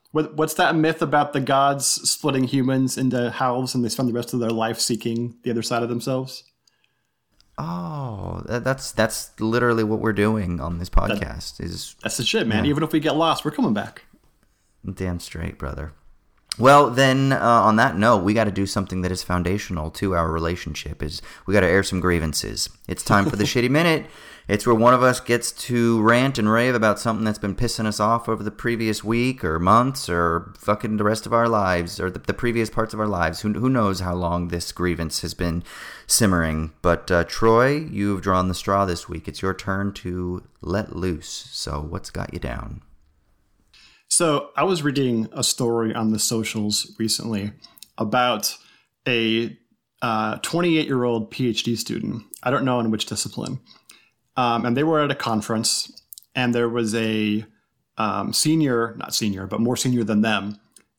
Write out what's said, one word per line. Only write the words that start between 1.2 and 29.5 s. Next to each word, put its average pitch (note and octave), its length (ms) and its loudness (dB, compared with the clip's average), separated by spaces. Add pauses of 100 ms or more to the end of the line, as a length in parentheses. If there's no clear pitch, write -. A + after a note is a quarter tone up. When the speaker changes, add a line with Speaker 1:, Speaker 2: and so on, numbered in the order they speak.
Speaker 1:
the D3 60 0
gods C#3 480 2
splitting - 580 0
humans C3 520 0
into B2 340 0
halves B2+ 440 -2
and B2 100 0
they A2+ 40 -2
spend B2+ 200 -2
the A2+ 40 -2
rest A#2+ 200 -4
of B2 60 -2
their A2+ 100 0
life A2+ 300 -2
seeking A#2 640 -4
the B2 80 -4
other A2+ 100 -2
side A#2+ 220 -2
of A#2 60 -2
themselves? C3 540 -6 (1120)
Speaker 2:
Oh, C#3 880 -8
that, A#2+ 180 -4
that's, C3+ 280 -4
that's - 480 -2
literally A2+ 440 2
what G#2+ 160 0
we're A2 140 2
doing G2+ 460 2
on E2+ 200 -4
this F2 100 -8
Speaker 1:
That - 80 4
Speaker 2:
podcast - 640 -2
is - 380 -10
Speaker 1:
that's - 160 -6
the A#2+ 80 -2
shit, F#3 220 0
man. A2 180 2
Speaker 2:
Yeah. D3 60 2
Speaker 1:
Even D3+ 120 0
if D3+ 80 -2
we E3 80 2
get D3 160 2
lost, D#3 300 2
we're D3+ 60 -2
coming E3 220 2
back. - 320 -6 (840)
Speaker 2:
Damn F2+ 280 -6
straight, E2 400 -10
brother. D2 340 -10 (640)
Well, C#3 300 8
then, C3+ 420 4
uh, C3 80 0
on A2 380 6
that A#2 180 4
note, G#2 280 4
we G2+ 100 2
gotta G#2+ 180 2
do G2 140 -2
something F#2 360 -4
that F2+ 100 0
is F2+ 120 -6
foundational F2 680 -4
to G2 240 -2
our E2 140 0
relationship, D#2+ 720 -6
is - 200 -6 (240)
we F#2+ 80 -2
gotta F#2+ 140 6
air F#2+ 160 6
some F#2+ 160 -2
grievances. D#2+ 720 0 (180)
It's - 160 -6
time G2+ 260 4
for - 60 -2
the G2+ 80 0
<laughs> - 20 0
Shitty A#2+ 240 0
Minute. D#3+ 380 2 (400)
It's G2+ 200 0
where A#2+ 80 6
one A#2 180 8
of B2 80 6
us B2+ 200 4
gets A#2+ 320 0
to A#2 480 2
rant B2 360 4
and G#2+ 140 4
rave A#2+ 240 4
about G#2+ 240 2
something A2 240 -2
that's G#2+ 160 -2
been G2 160 -4
pissing A#2 300 -2
us G#2+ 160 -2
off A2+ 260 0
over A2 160 -2
the G#2 80 -6
previous A2+ 500 -2
week A#2+ 420 0
or D#2+ 140 0